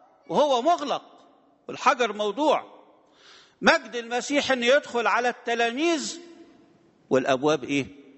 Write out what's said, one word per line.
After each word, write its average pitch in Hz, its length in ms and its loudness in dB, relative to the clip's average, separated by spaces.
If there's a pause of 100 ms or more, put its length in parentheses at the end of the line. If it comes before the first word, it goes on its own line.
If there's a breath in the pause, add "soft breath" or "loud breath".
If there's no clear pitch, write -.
(300)
وهو 247 320 2
مغلق 285 420 -2 (640)
والحجر 240 460 0
موضوع. 208 640 -2 (840 soft breath)
مجد 254 340 2
المسيح 240 560 -2
إنه 247 140 0
يدخل 240 420 2
على 233 220 2
التلاميذ 233 920 -2 (880)
والأبواب 135 540 2
إيه؟ 135 240 -4 (300)